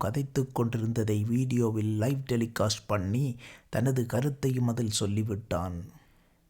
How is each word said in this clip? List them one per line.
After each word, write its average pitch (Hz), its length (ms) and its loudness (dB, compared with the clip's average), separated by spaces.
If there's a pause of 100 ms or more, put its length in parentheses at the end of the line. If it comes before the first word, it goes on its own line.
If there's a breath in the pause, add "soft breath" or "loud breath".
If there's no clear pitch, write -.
கதைத்துக் 135 480 -2
கொண்டிருந்ததை 113 720 0
வீடியோவில் 113 760 2
லைவ் 135 220 2 (100)
டெலிகாஸ்ட் 113 580 0
பண்ணி, 104 480 0 (340 loud breath)
தனது 123 360 2
கருத்தையும் 127 640 0
அதில் 117 320 0
சொல்லிவிட்டான். 98 840 -2 (680 soft breath)